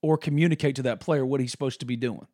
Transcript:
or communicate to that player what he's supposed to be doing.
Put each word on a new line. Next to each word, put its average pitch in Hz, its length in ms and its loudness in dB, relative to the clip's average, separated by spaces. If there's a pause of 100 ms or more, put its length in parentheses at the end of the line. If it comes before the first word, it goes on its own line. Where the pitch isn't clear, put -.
or 156 160 4
communicate 151 580 2
to 135 80 -4
that 120 160 0
player 147 260 0
what 135 140 0
he's 123 120 -2
supposed 131 280 -4
to - 60 -12
be 123 100 -4
doing. 117 380 -4